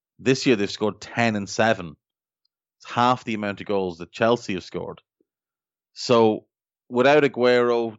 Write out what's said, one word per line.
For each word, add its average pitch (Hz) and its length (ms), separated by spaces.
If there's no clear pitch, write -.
This 131 280
year, 123 100
they've 98 140
scored 107 300
ten 117 360
and 101 120
seven. 95 480
It's - 120
half 123 340
the 117 100
amount 104 260
of 95 60
goals 95 320
that 87 140
Chelsea 117 420
have 87 100
scored. 87 360
So, 113 520
without 135 340
Aguero, 120 760